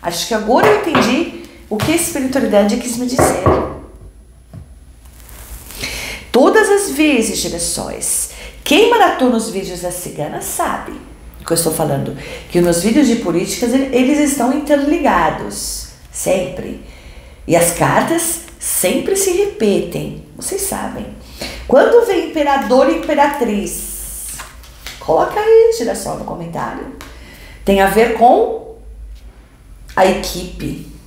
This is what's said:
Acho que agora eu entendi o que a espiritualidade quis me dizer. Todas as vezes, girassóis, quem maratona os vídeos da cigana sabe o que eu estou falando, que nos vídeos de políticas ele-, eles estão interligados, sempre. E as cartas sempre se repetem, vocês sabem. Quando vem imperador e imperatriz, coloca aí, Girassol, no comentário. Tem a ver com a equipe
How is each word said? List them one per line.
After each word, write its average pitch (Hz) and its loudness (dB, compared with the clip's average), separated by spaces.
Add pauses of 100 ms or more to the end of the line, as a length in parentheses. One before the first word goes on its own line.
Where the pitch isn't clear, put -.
Acho - -6
que 240 -2
agora 226 2
eu 415 4
entendi 269 0 (260)
o 214 -4
que 208 0
a 330 4
espiritualidade 247 0
quis - -6
me 247 -4
dizer. - 0 (3000)
Todas 392 6
as 392 2
vezes, 254 2
girassóis, - -4 (320)
quem 427 6
maratona 330 4
os 208 -2
vídeos 180 -8
da 175 -4
cigana - -8
sabe - -6 (480)
o - -14
que - -2
eu 165 4
estou 160 0
falando, 139 -2 (340)
que 175 2
nos 170 2
vídeos 233 4
de 233 4
políticas 190 -2
ele-, 269 0
eles 262 4
estão 262 2
interligados, 262 0 (240)
sempre. - -4 (680)
E 165 2
as 170 4
cartas 214 0 (200)
sempre - 0
se 381 0
repetem, 196 -2 (140)
vocês - -6
sabem. - -8 (600)
Quando 453 6
vem 339 0
imperador 269 2
e 330 0
imperatriz, - -2 (640)
coloca - 0
aí, 453 6
Girassol, - -4
no - -8
comentário. 165 -8 (680)
Tem 196 4
a 196 6
ver 220 4
com - 4 (1160)
a 190 6
equipe - -4 (100)